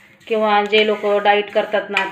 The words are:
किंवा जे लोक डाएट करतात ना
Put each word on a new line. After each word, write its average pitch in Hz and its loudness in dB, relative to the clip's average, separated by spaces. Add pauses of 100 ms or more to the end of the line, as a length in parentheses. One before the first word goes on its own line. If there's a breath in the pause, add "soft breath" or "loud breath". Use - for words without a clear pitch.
(260 loud breath)
किंवा 214 0
जे 214 2
लोक 208 -2 (160)
डाएट 208 2
करतात 208 -2
ना 190 -2